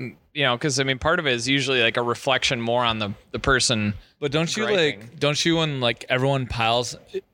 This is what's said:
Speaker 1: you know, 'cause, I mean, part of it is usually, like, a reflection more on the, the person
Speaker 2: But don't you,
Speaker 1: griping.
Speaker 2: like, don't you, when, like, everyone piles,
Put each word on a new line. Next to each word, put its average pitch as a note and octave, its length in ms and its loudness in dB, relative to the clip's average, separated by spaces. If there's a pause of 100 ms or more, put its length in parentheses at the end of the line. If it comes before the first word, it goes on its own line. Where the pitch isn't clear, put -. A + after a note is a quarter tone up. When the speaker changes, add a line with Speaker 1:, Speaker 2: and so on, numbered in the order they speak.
(340)
Speaker 1:
you D3 100 -2
know, A#2+ 140 2
'cause, C#3 220 -2
I C#3 40 2
mean, C3+ 160 -2
part E3+ 200 0
of D#3 80 -2
it B2+ 60 2
is A#2 160 -4
usually, C3+ 320 2
like, A2+ 160 2
a B2 40 2
reflection A#2+ 600 0
more A#2+ 240 0
on A2+ 140 0
the, G#2 120 -4 (200)
the B2 80 -6
person A2+ 540 2 (260)
Speaker 2:
But C#3+ 120 -4
don't D#3+ 240 -2
you, G#3+ 100 -2
Speaker 1:
griping. D#3+ 360 2
Speaker 2:
like, A#2+ 180 -18
don't C#3+ 240 0
you, E3 140 2
when, D3+ 240 0
like, A#2 260 0
everyone C3 400 2
piles, A#2 480 0 (380)